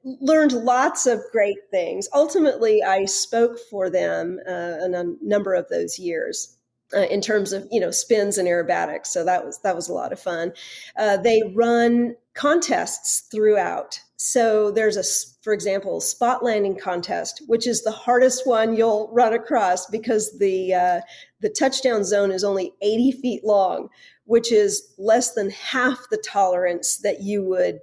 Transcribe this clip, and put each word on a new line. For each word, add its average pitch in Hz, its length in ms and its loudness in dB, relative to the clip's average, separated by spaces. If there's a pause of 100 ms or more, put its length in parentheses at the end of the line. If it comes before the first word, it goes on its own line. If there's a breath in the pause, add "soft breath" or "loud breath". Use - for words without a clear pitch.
Learned 277 500 2
lots 247 540 0
of 226 140 2 (100)
great 202 280 0 (120)
things. 185 440 -2
Ultimately, 285 680 2
I 190 220 2
spoke 233 540 0 (120)
for 190 200 -2
them, 170 580 -2
uh, 175 340 -6
in 185 120 -2
a 175 100 -4 (160)
number 202 320 0
of 175 160 -2
those 170 300 -4
years, - 580 -6 (400)
uh, 202 40 2
in 196 200 0
terms 202 320 -2
of, 196 180 -8
you 226 100 0
know, 175 100 -2
spins 202 480 0
and 180 100 0
aerobatics. 175 580 -2
So 170 180 -4
that 180 200 0
was, 139 160 -12
that 185 160 -2
was 170 120 -8
a 175 40 -6
lot 180 200 -6
of 190 60 -10
fun. 175 340 -6 (440 loud breath)
Uh, 208 200 2
they 220 260 4 (120)
run 233 640 4 (180)
contests - 840 0 (100)
throughout. 208 680 0 (160)
So 214 540 2
there's 208 260 0
a 196 40 -4
s-, - 420 -4
for 220 100 -2
example, 190 480 -2
spot 247 420 0
landing 208 360 0
contest, 175 680 -6
which 233 200 0
is 233 160 -2
the 220 80 -2
hardest 247 560 2
one 226 300 2
you'll 214 360 2
run 226 220 4
across 220 520 0
because 214 520 -2
the, 185 340 0
uh, 180 280 2 (400 loud breath)
the 214 100 -2
touchdown 254 540 0
zone 202 260 2
is 190 140 -2
only 196 360 -2
eighty 226 320 2
feet 247 320 -4
long, 190 440 2 (360 soft breath)
which 233 280 2
is 202 440 0
less 220 380 0
than 202 160 -2
half 254 600 -4
the 214 60 -2
tolerance 180 840 0
that 196 240 -2
you 202 200 -2
would 180 400 0